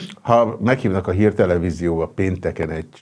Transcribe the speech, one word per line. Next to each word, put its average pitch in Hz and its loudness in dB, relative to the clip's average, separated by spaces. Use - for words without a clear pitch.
Ha 117 4
meghívnak 104 0
a 95 -2
Hírtelevízióba 87 0
pénteken 90 -4
egy 80 -8